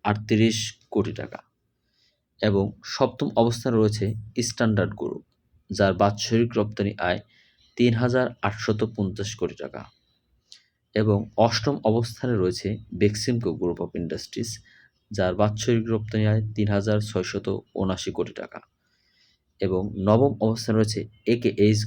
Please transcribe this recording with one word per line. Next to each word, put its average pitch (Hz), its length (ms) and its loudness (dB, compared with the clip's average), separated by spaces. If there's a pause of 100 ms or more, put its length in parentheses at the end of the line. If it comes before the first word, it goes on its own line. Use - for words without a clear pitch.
আটত্রিশ 107 540 2 (320)
কোটি 101 300 0
টাকা, - 200 -12 (1000)
এবং 98 240 2 (300)
সপ্তম - 420 -2
অবস্থানে 117 400 2
রয়েছে 107 300 2 (420)
স্ট্যান্ডার্ড 104 520 0
গ্রুপ, - 220 -8 (480)
যার 98 240 2
বাৎসরিক 107 640 2
রপ্তানি 104 360 -2 (160)
আয় 90 120 0 (560)
তিন 120 180 4
হাজার 123 320 2 (220)
আটশত 104 320 -2 (140)
পঞ্চাশ 98 400 -4
কোটি - 280 -6
টাকা, 65 200 -12 (1120)
এবং 107 240 4 (280)
অষ্টম 143 380 0
অবস্থানে 117 520 0
রয়েছে 92 320 -2 (320)
বেক্সিমকো 107 500 0 (100)
Group 87 240 -2
of 85 60 -8 (100)
Industries, 95 500 -6 (600)
যার 92 240 0
বাৎসরিক 107 580 0
রপ্তানি 110 340 -2
আয় 107 160 2 (100)
তিন 104 160 -2
হাজার 104 300 2 (100)
ছয়শত 98 380 -4 (280)
ঊনাশি 95 420 -2
কোটি - 240 -4
টাকা, - 200 -14 (1000)
এবং 92 220 0 (240)
নবম 123 340 6
অবস্থানে 110 380 0
রয়েছে 110 220 0 (320)
একেএইচ 107 540 4